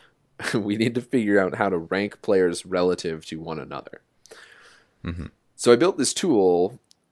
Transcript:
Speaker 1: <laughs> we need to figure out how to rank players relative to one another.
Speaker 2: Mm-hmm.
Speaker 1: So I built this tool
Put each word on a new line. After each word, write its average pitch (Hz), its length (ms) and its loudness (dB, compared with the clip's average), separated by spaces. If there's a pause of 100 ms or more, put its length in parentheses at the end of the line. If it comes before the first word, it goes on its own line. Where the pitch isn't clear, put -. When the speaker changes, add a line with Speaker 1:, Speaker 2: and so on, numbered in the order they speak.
(240)
Speaker 1:
<laughs> - 300 -10
we 104 240 -2
need 117 180 0
to 123 60 -4
figure 104 380 2
out 92 160 0
how 104 140 0
to 92 80 0
rank 95 440 -4
players 92 440 0
relative 90 600 -2
to 80 120 -12
one 80 200 -10
another. - 420 -14 (1000)
Speaker 2:
Mm-hmm. 85 240 -10 (280)
Speaker 1:
So - 160 4
I 120 40 8
built 170 220 2
this 127 160 -2
tool 98 640 2 (320)